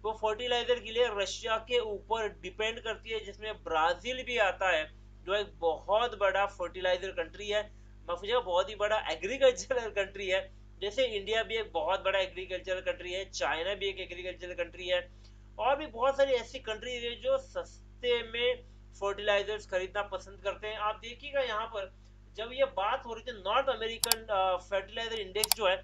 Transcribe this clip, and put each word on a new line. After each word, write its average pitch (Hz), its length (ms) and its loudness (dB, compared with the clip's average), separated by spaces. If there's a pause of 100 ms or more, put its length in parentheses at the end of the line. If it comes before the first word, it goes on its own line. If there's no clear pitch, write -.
वो 220 100 -2
fertilizer 240 680 2
के 220 100 -10
लिए 240 200 4
Russia 208 480 0
के 240 200 2
ऊपर 214 500 0 (120)
depend 214 400 -4
करती 220 300 -6
है, 220 140 -2
जिसमें 202 400 -10
Brazil 175 580 2
भी 247 160 -2
आता 190 320 4
है 156 140 4 (400)
जो 180 100 0
एक 208 160 0 (100)
बहुत 190 580 2
बड़ा 196 280 4
fertilizer 180 640 0
country 180 380 -6
है, 208 140 2 (460)
माफ 175 120 -4
कीजिएगा, 226 200 2
बहुत 185 300 2
ही 220 40 -8
बड़ा 208 240 2 (120)
agricultural 240 800 2
country 196 380 -2
है। 185 120 4 (400)
जैसे 208 260 2
India 220 360 0
भी 214 140 -4
एक 220 160 -4
बहुत 170 280 2
बड़ा 190 180 2
agricultural 185 640 -2
country 180 320 -4
है, 190 180 -2
China 165 440 0
भी 196 140 -2
एक 185 120 -4
agricultural 175 540 -6
country 170 340 0
है 180 120 6 (580)
और 247 180 6
भी 302 100 -4
बहुत 254 300 2
सारी 277 160 6
ऐसी 226 260 -2
कंट्रीज 233 460 -6
है 240 160 -2
जो 262 180 4
सस्ते - 840 -2
में 240 400 0 (380)
fertilizers 202 680 0
खरीदना 185 320 -2
पसंद 196 380 -8
करते 196 280 -4
हैं। 214 80 -6
आप 214 200 0
देखिएगा 269 440 -6
यहाँ 220 260 0
पर 196 260 -6 (420)
जब 233 180 -6
ये 269 120 4 (120)
बात 226 300 0
हो 226 80 -6
रही 226 100 -12
थी, 240 140 -8
North 214 300 2
American, 226 600 -2
अ, 190 260 2
fertilizer 214 640 -4
index 202 380 0
जो 220 100 0
है 185 180 4